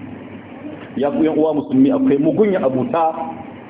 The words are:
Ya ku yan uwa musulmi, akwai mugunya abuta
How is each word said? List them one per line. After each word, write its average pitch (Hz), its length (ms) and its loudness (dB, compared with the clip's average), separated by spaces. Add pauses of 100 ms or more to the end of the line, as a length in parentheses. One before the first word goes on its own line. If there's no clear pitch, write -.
(960)
Ya 139 140 0
ku 160 140 2
yan 156 120 2
uwa 156 180 2
musulmi, 135 360 4
akwai 135 280 2
mugunya 180 440 2
abuta 131 480 0 (600)